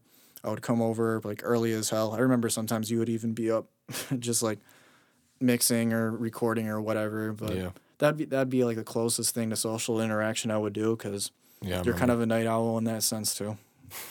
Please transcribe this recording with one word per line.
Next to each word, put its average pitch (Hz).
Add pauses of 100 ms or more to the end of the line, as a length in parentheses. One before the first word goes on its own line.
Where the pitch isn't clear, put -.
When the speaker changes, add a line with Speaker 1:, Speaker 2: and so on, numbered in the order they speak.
(440)
Speaker 1:
I -
would 107
come 117
over, 113
like, 104
early 117
as 110
hell. 110
I 110
remember 123
sometimes 110
you 117
would 113
even 113
be 113
up 113 (260)
<laughs> -
just, 117
like, 107 (800)
mixing 117
or 113
recording 113
or 107
whatever. 110
But 104
Speaker 2:
Yeah. 92 (300)
Speaker 1:
that'd 151
be, 151
that'd 135
be, 127
like, 117
the 110
closest 117
thing 113
to 107
social 113
interaction 110
I 107
would 104
do, 110
'cause 101 (300)
Speaker 2:
Yeah, 92
I 90
Speaker 1:
you're 120
kind 123
Speaker 2:
remember. 120
Speaker 1:
of 117
a 117
night 113
owl 113
in 113
that 113
sense 107
too. 104 (540)